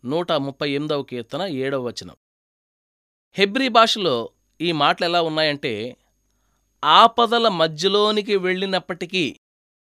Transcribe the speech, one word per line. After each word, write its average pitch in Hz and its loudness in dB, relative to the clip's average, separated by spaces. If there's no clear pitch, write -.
నూట 170 -4
ముప్పై 139 -4
ఎనిమిదవ 143 -4
కీర్తన, 123 -8
ఏడవ 139 -4
వచనం. 104 -12
హెబ్రీ 208 0
భాషలో 214 2
ఈ 170 -2
మాటలు 160 2
ఎలా 175 2
ఉన్నాయంటే, 143 -4
"ఆపదల 226 6
మధ్యలోనికి 196 0
వెళ్ళినప్పటికీ" 185 -4